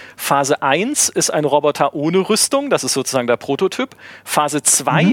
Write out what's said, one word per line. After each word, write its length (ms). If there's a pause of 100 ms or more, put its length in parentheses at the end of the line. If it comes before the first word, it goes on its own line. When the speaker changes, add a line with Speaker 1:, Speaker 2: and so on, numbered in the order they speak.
(160)
Speaker 1:
Phase 460
eins 460
ist 260
ein 100
Roboter 500
ohne 240
Rüstung, 520
das 140
ist 80
sozusagen 340
der 100
Prototyp. 600 (260)
Phase 400
zwei 440
Speaker 2:
Mhm. 60